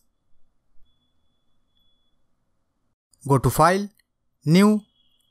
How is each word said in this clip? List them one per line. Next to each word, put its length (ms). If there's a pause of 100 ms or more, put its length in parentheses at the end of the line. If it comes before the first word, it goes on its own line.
(3250)
Go 120
to 120
File, 380 (560)
New, 380 (480)